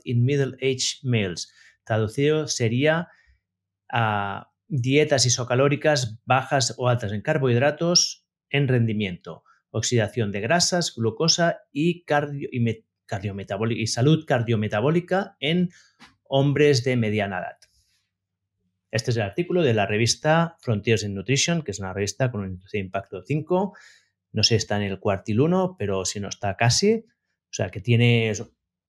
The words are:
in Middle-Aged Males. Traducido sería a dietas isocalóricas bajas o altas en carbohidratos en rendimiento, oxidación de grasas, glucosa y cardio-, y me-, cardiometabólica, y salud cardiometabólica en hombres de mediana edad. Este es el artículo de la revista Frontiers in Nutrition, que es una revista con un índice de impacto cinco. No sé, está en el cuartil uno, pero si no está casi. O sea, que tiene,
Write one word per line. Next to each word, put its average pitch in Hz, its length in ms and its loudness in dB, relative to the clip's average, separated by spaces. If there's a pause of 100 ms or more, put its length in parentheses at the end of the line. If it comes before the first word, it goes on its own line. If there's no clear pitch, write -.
in 120 200 0
Middle-Aged 131 800 -2
Males. 107 480 -2 (320)
Traducido 139 640 0
sería 143 600 0 (840)
a 104 600 -2 (160)
dietas 139 580 2
isocalóricas 127 1000 0
bajas 131 520 0
o 127 120 0
altas 117 220 0
en 104 100 -6
carbohidratos 147 1040 0 (240)
en 139 180 0
rendimiento, 104 760 -2 (260)
oxidación 107 600 -2
de 101 100 -6
grasas, 170 540 -2
glucosa 160 640 0 (120)
y 170 340 -2
cardio-, 147 460 -2
y 123 100 -4
me-, 113 240 -2 (200)
cardiometabólica, 101 760 -6
y 110 60 -4
salud 156 380 2
cardiometabólica 123 1120 0
en 175 300 0 (580)
hombres 139 560 4
de 127 120 0
mediana 104 440 0
edad. - 180 -12 (1300)
Este 123 200 -2
es 113 60 0
el 110 60 0
artículo 175 400 -2
de 120 100 4
la 104 140 2
revista 151 720 2
Frontiers 107 440 0
in 101 120 -6
Nutrition, 139 480 -2
que 104 80 -10
es 98 80 -8
una 95 140 -8
revista 101 380 -2
con 107 100 -6
un 95 100 -6
índice 92 260 -10
de 98 60 -4
impacto 95 400 -8
cinco. 180 500 -2 (580)
No 107 120 0
sé, 117 120 4
está 104 220 0
en 104 60 -2
el 98 160 -4
cuartil 104 420 -2
uno, 185 360 0
pero 98 280 -4
si - 140 -6
no 98 100 -8
está 98 280 -6
casi. 202 480 2
O - 500 -20
sea, - 140 -4
que 107 120 -12
tiene, 117 500 4 (580)